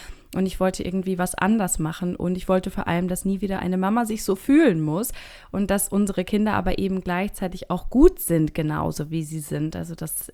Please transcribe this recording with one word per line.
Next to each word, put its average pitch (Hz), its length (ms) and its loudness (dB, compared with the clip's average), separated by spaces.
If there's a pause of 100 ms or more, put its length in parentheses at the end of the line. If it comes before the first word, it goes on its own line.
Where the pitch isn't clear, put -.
(360)
Und 190 100 2
ich 185 140 -6
wollte 190 240 0
irgendwie 185 340 -2
was 180 180 -2
anders 202 440 2
machen 165 360 -2
und 180 200 -2
ich 185 140 -4
wollte 185 200 2
vor - 180 -4
allem, 175 200 0
dass 180 160 -4
nie 196 160 0
wieder 196 200 -4
eine 185 180 0
Mama 208 280 2
sich 220 200 -6
so 214 100 2
fühlen 269 460 6
muss 156 320 -2 (380)
und 196 200 -2
dass 202 160 2
unsere 196 380 0
Kinder 214 280 0
aber 190 260 0
eben 190 200 0
gleichzeitig 185 720 -4
auch 180 200 -4
gut 330 300 8
sind, 156 340 0
genauso 151 560 -4
wie 160 140 -4
sie 156 160 -8
sind. 151 380 -6
Also 165 180 -8
das - 380 -10